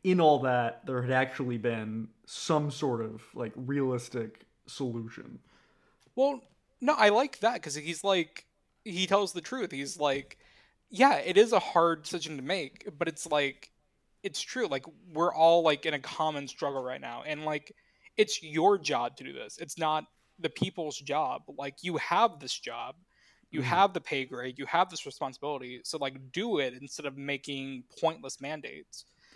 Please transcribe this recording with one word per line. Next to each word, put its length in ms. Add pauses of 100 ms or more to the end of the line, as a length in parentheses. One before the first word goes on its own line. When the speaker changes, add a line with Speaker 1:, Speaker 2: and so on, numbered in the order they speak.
Speaker 1:
in 160
all 200
that 460
there 160
had 100
actually 460
been 520 (180)
some 420
sort 320
of, 220 (100)
like, 220
realistic 920 (220)
solution. 720 (760)
Speaker 2:
Well, 260 (400)
no, 120
I 160
like 300
that, 240
'cause 120
he's 280
like, 420 (380)
he 240
tells 240
the 80
truth. 320
He's 260
like, 400 (520)
"Yeah, 260
it 220
is 160
a 60
hard 440
decision 320
to 80
make, 540
but 100
it's 180
like, 460 (520)
it's 180
true. 260
Like, 180 (280)
we're 200
all, 300
like, 220
in 80
a 60
common 500
struggle 340
right 180
now, 240
and, 200
like, 280 (440)
it's 260
your 340
job 400
to 60
do 80
this. 260
It's 200
not 260 (340)
the 120
people's 480
job. 460 (140)
Like, 240
you 160
have 440
this 180
job. 380 (520)
You 120
Speaker 1:
Mm-hmm. 80
Speaker 2:
have 240
the 80
pay 240
grade. 340
You 60
have 240
this 160
responsibility. 800
So, 140
like, 340
do 280
it 140
instead 320
of 120
making 680 (160)
pointless 400
mandates." 640 (300)